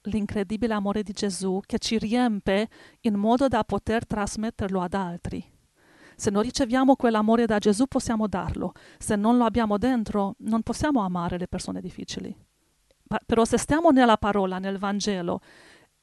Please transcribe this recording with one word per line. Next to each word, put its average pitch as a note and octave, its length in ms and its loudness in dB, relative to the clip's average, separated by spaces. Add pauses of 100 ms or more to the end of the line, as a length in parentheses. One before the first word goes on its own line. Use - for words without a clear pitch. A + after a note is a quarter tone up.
l'incredibile G#3+ 720 -2
amore G#3 300 -2
di G3 100 -10
Gesù F#3+ 520 -4
che A3+ 140 -4
ci - 180 -2
riempie G#3+ 720 0 (340)
in A3 140 0
modo A#3 320 2
da A3 160 2
poter A3 420 -2
trasmetterlo G#3 760 -4
ad F3+ 140 -6
altri. F3 480 -6 (760)
Se - 120 -2
non G3+ 120 2
riceviamo C4 540 4
quell'amore A3+ 500 2
da G#3+ 140 2
Gesù, G#3+ 280 2
possiamo A3 400 -2
darlo. - 460 -4 (240)
Se - 180 -2
non A3 220 4
lo A#3+ 80 4
abbiamo G#3+ 320 0
dentro, G#3 600 0
non A3 220 0
possiamo C4+ 400 0
amare F3+ 360 -2
le F3 100 -6
persone F#3 320 -6
difficili. - 560 -10 (720)
Pa-, - 180 -4
però A3+ 200 4
se A#3+ 120 0
stiamo D#4+ 340 4
nella B3 260 6
parola, G3 400 0
nel G3 200 -4
Vangelo, F#3+ 600 -2 (640)